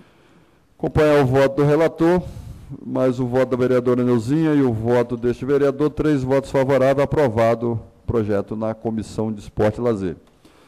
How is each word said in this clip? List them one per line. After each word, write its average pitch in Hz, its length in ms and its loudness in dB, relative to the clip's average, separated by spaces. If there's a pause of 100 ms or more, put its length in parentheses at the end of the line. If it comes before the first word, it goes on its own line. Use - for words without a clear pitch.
(800)
Acompanhar 151 440 2
o 135 40 4
voto 135 300 2
do 147 60 2
relator, 165 600 2 (600)
mais 131 380 -2
o 127 60 -2
voto 123 240 0
da 131 80 -2
vereadora 123 440 2
Neuzinha 123 520 0
e 143 80 4
o 127 100 2
voto 120 420 0
deste 120 300 -4
vereador, 139 460 0
três 147 320 0
votos 131 280 -2
favoráveis, 135 540 2
aprovado 117 680 0
o - 340 -10
projeto 104 500 -2
na 110 180 -6
Comissão 110 560 -6
de 104 100 -10
Esporte 107 360 -2
e 120 60 -8
Lazer. 95 340 -2 (520)